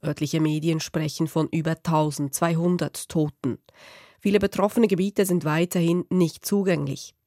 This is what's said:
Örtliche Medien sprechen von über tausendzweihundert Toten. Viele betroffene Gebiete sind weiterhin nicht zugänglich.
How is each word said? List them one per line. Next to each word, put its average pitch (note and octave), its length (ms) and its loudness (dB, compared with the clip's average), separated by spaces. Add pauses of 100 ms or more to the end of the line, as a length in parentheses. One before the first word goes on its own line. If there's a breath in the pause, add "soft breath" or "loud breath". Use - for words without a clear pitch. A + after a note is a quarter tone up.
Örtliche D#3 380 -2
Medien D#3 400 0
sprechen D#3 460 -4
von D#3+ 200 0
über E3 340 -2
tausendzweihundert D#3+ 1300 0
Toten. D3 520 -2 (600 loud breath)
Viele G3+ 200 2
betroffene G3+ 480 2
Gebiete G3 380 2
sind F3+ 200 0
weiterhin E3+ 640 2
nicht F3+ 360 0
zugänglich. E3 720 -2 (120)